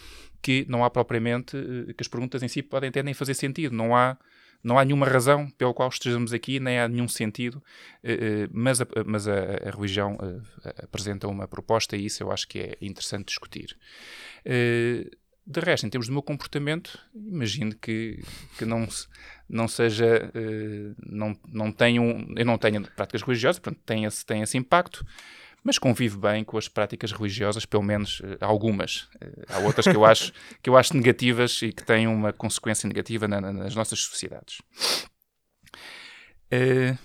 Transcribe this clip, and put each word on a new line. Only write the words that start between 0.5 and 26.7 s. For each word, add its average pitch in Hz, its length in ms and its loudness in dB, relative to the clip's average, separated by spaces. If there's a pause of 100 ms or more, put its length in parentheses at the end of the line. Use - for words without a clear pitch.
não 120 160 2
há 120 60 4
propriamente, 120 680 0
eh, 127 360 -8
que - 100 -10
as - 60 -8
perguntas 123 340 -6
em 123 60 -2
si 135 140 -4
podem 135 260 -4
até 135 140 -2
nem 139 100 -4
fazer 135 220 -4
sentido, 135 400 -4
não 113 220 2
há, 127 200 4 (460)
não 120 160 4
há 135 60 8
nenhuma 139 220 4
razão 135 440 4
pela 123 220 2
qual 127 160 0
estejamos 120 440 -2
aqui, 131 260 -4
nem 127 200 -2
há 120 100 2
nenhum 120 200 -2
sentido, 120 540 -4 (400)
eh, 110 420 -2
eh, 92 80 -4
mas 120 280 2
a, 123 60 -2 (180)
mas 107 220 -2
a, 104 80 2 (320)
a 98 40 -6
religião, 101 500 -2
eh, 95 480 -12
a-, - 160 -14
apresenta 101 420 -6
uma 98 220 -6
proposta 107 480 0
e 101 100 -4
isso - 160 -8
eu 98 80 -4
acho 98 160 -4
que - 140 -10
é - 200 -10
interessante 101 480 -8
discutir. - 480 -12 (680)
Eh, 120 640 0 (360)
de 147 140 -6
resto, 165 260 0
em 104 40 -6
termos 117 180 -2
do 127 40 -4
meu 139 100 0
comportamento, 147 760 -6 (160)
imagino 135 600 -4
que, 110 480 -6 (360)
que 117 60 -6
não 113 240 -2
se, - 180 -10 (420)
não 117 180 0
seja, 113 680 4
eh, 107 580 -6 (120)
não, 107 320 -4 (120)
não 107 240 -4
tenho, 120 540 4 (100)
eu 117 80 2
não 120 140 4
tenho 107 240 2 (120)
práticas 101 280 -4
religiosas, 127 360 2
portanto - 260 -10
tem 107 200 -2
esse, 104 200 -6
tem 107 180 -2
esse 107 160 -2
impacto, - 460 0 (580)
mas - 180 0
convivo 110 400 2
bem 107 240 2
com 110 120 -8
as 107 120 -4
práticas 107 420 -4